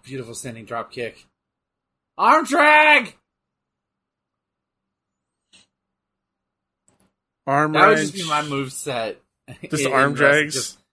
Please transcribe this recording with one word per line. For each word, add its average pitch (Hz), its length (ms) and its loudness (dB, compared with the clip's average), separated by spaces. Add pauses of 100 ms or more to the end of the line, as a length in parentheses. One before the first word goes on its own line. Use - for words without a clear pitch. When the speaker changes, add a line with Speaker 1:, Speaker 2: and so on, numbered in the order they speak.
Speaker 1:
beautiful 123 320 -14
standing 113 300 -16
drop 117 260 -10
kick. 117 340 -12 (920)
Arm 262 280 2
drag! 302 720 4 (4000)
Speaker 2:
Arm 147 260 0
Speaker 1:
That 170 140 4
would 156 100 4
just 151 160 -4
Speaker 2:
wrench. 185 120 -10
Speaker 1:
be 160 40 -8
my 151 140 -2
moveset. 131 720 -8 (560)
Speaker 2:
Just 147 140 -2
Speaker 1:
<laughs> - 20 -2
In, 135 60 -4
Speaker 2:
arm 135 180 2
Speaker 1:
in 143 60 -6
Speaker 2:
drags? 147 360 2
Speaker 1:
just, - 240 -8 (160)